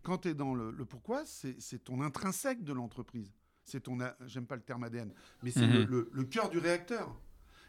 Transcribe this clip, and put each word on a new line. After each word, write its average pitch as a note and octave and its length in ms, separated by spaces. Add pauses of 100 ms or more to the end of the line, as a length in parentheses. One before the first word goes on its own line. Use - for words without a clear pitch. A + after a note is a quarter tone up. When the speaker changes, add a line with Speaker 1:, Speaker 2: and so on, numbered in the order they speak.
Speaker 1:
Quand F3 160
t'es E3 160
dans C#3 200
le, A2+ 160
le C#3 140
pourquoi, G#3 420
c'est, - 340
c'est - 240
ton B2+ 160
intrinsèque F#3+ 640
de D3 80
l'entreprise. A#2 600 (320)
C'est C#3 180
ton B2+ 180
a-, B2+ 160 (100)
j'aime A#2+ 200
pas C#3 100
le A2+ 60
terme B2 220
A A#2 60
D A#2+ 80
N, A2 140 (300)
mais B2 80
c'est A#2+ 160
Speaker 2:
Mhm. A2+ 80
Speaker 1:
le, A2+ 100
le, A2+ 280
le C3 120
cœur G3+ 240
du E3 100
réacteur. F3 560 (540)